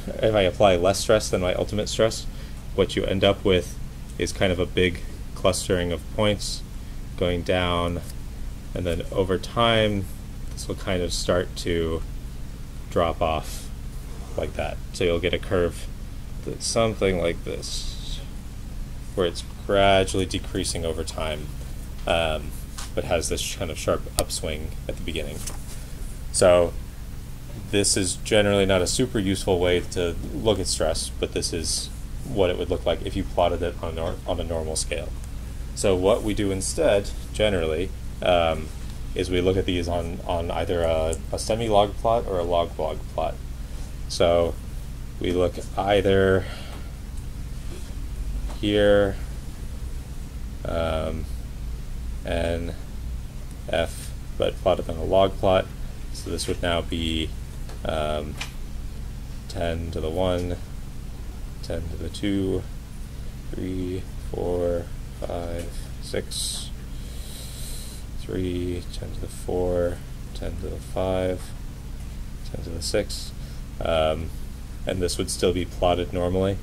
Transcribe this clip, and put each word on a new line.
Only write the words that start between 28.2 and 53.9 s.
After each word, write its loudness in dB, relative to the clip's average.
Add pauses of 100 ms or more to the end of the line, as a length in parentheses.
not 6
a 4
super 2
useful 4
way 6
to 0 (180)
look 4
at -2
stress, 0
but -2
this -2
is -2 (360)
what 4
it 0
would -2
look 0
like 2
if -4
you 0
plotted 2
it 0
on, -4
nor-, -2 (100)
on 0
a -2
normal -2
scale. -2 (680)
So 4
what 6
we 2
do 2
instead, 2 (220)
generally, 2 (320)
um, 4 (460)
is 0
we 4
look 6
at 4
these 0
on, -2
on 0
either 0
a, 4 (160)
a -2
semi-log 4
plot 2
or 0
a 2
log-log 0 (160)
plot. -2 (720)
So 4 (640)
we 0
look 2 (220)
either 6 (2250)
here, 6 (1500)
um, 0 (1000)
N, 0 (920)
F, 0 (240)